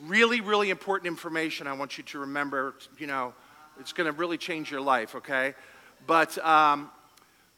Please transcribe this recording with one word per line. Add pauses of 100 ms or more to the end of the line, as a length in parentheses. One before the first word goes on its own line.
really,
really
important
information
I
want
you
to
remember, (240)
you
know, (460)
it's
gonna
really
change
your
life,
okay? (500)
But,
um, (680)